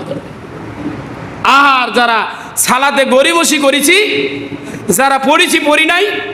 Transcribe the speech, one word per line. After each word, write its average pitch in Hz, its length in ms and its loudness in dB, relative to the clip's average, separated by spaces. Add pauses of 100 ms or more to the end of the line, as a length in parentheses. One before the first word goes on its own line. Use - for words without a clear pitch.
করবে। - 340 -12 (1000)
আর 262 480 2
যারা 226 360 0 (280)
সালাতে 269 500 2
গড়িমসি 311 520 2
করেছি, 294 680 2 (640)
যারা 262 300 2
পড়েছি 311 400 2
পড়ি 302 260 2
নাই, 370 260 0 (220)